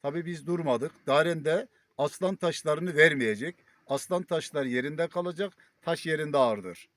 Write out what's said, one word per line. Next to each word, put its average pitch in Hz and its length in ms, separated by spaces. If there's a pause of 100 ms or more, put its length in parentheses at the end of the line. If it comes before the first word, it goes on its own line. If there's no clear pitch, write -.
Tabii 156 240
biz 165 220
durmadık. 151 440 (160)
Darende 160 600 (300)
aslan 185 380
taşlarını 160 600
vermeyecek. 143 600 (320)
Aslan 175 360
taşlar 151 420
yerinde 143 420
kalacak. 175 460 (280)
Taş - 240
yerinde 151 320
ağırdır. 104 600